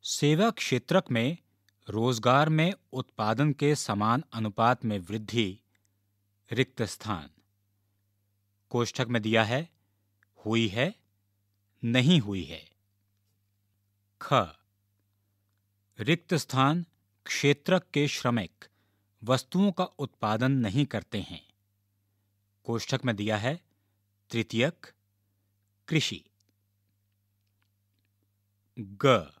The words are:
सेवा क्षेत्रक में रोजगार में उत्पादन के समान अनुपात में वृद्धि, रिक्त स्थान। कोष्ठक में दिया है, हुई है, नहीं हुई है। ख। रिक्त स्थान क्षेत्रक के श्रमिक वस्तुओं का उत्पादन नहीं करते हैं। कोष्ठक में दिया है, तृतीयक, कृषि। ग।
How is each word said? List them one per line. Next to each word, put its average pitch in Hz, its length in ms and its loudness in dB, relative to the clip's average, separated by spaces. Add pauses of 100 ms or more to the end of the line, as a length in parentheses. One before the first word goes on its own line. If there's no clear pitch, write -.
सेवा 156 460 2
क्षेत्रक - 640 0
में 123 260 0 (520)
रोजगार 123 600 2
में 160 240 2 (200)
उत्पादन 127 600 0
के 147 220 2
समान 113 480 0 (100)
अनुपात 113 520 0
में 104 140 -2
वृद्धि, 101 600 -4 (920)
रिक्त 123 320 -2
स्थान। 101 460 -8 (1400)
कोष्ठक 120 380 -2
में 117 140 -2
दिया 110 220 4
है, 131 260 -2 (760)
हुई 113 220 2
है, 123 280 -2 (880)
नहीं 127 360 4
हुई 101 240 -4
है। - 280 -16 (1500)
ख। 117 340 0 (1400)
रिक्त 147 340 -2
स्थान 143 520 0 (400)
क्षेत्रक - 680 0
के 147 140 2
श्रमिक 120 580 -4 (580)
वस्तुओं 175 480 0
का 180 120 -4
उत्पादन 123 680 -2
नहीं 131 340 0
करते 104 360 -8
हैं। - 260 -16 (1160)
कोष्ठक 117 420 -4
में 117 100 0
दिया 104 220 -2
है, 127 240 -4 (680)
तृतीयक, 117 560 -2 (1000)
कृषि। 156 380 -2 (2500)
ग। 98 600 2